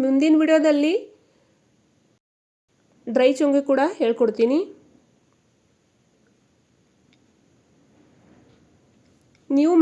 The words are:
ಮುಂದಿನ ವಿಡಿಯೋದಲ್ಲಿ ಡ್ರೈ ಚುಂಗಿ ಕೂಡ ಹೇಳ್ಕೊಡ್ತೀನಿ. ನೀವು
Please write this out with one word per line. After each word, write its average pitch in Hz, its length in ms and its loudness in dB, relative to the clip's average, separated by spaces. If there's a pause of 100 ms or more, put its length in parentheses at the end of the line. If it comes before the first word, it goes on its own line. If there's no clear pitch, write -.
ಮುಂದಿನ 277 360 2
ವಿಡಿಯೋದಲ್ಲಿ 311 520 2 (2250)
ಡ್ರೈ 254 220 0
ಚುಂಗಿ 285 320 -2
ಕೂಡ 269 120 0 (180)
ಹೇಳ್ಕೊಡ್ತೀನಿ. 233 580 -2 (4000)
ನೀವು 320 240 2